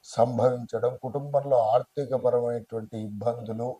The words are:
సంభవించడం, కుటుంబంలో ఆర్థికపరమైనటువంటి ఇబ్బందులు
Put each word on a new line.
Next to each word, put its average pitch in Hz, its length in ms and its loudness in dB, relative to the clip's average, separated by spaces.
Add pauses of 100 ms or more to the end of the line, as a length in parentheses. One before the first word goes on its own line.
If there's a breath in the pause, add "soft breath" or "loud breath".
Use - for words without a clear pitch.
సంభవించడం, 120 960 2
కుటుంబంలో 139 560 0
ఆర్థికపరమైనటువంటి 120 1400 0
ఇబ్బందులు 113 800 -4